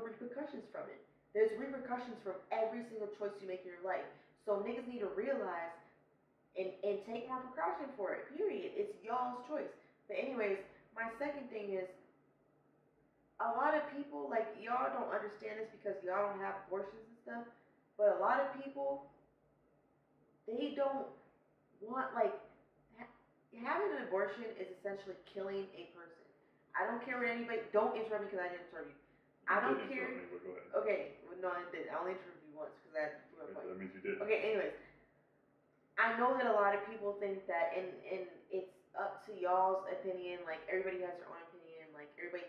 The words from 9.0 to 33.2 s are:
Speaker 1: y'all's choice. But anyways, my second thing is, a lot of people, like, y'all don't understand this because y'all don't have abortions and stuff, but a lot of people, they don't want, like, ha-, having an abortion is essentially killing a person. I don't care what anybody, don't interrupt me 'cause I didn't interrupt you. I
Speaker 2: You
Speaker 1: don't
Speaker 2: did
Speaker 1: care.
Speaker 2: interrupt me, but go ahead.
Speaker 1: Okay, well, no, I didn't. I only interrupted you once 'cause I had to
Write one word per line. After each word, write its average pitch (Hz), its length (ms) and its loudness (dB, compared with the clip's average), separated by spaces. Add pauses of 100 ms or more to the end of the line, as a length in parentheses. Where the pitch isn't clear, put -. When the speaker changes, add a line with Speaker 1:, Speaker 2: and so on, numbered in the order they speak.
Speaker 1:
y'all's 247 480 0
choice. - 240 -2 (320)
But 190 160 -2
anyways, 220 400 2 (320)
my 226 240 -2
second 285 320 -2
thing 202 240 -2
is, 185 160 0 (1500)
a 233 160 4
lot 302 160 6
of 294 160 6
people, 285 400 -4
like, 220 160 4 (160)
y'all 247 320 2
don't - 160 -2
understand 214 480 -4
this 220 160 -4
because 190 320 -4
y'all 202 240 4
don't 196 80 -4
have 196 160 -2 (160)
abortions 196 320 -4
and - 240 -20
stuff, 233 180 -6 (540)
but 202 160 10
a 180 80 2
lot 247 160 6
of 277 240 2
people, 277 480 -2 (1400)
they 277 320 -2
don't 269 320 2 (720)
want, 247 320 -2
like, 220 240 4 (560)
ha-, 233 160 -16 (480)
having 330 400 2
an 240 80 -4
abortion 202 480 0
is 190 240 -6
essentially 196 480 -4
killing 196 480 -4
a 175 240 -12
person. - 240 -18 (560)
I 220 80 4
don't 240 160 0
care 254 160 -2
what 240 80 4
anybody, 233 480 0
don't 226 240 6
interrupt 214 240 0
me 196 80 -4
'cause 190 120 0
I 175 120 0
didn't 175 160 -10
interrupt 147 240 -10
you. - 40 -20 (520)
I 190 40 8
Speaker 2:
You 208 120 8
Speaker 1:
don't - 160 6
Speaker 2:
did - 80 -4
Speaker 1:
care. 262 240 0
Speaker 2:
interrupt - 80 -6
me, - 80 -8
but 90 160 -8
go 92 80 -4
ahead. - 240 -12
Speaker 1:
Okay, 208 220 4 (260)
well, 175 160 -10
no, 180 80 2
I 175 120 0 (120)
didn't. 160 160 -4
I 151 80 -2
only 180 160 0
interrupted 151 320 -12
you 147 80 -18
once 151 200 -8 (120)
'cause - 80 -20
I 156 80 2
had 147 160 0
to - 20 -16 (140)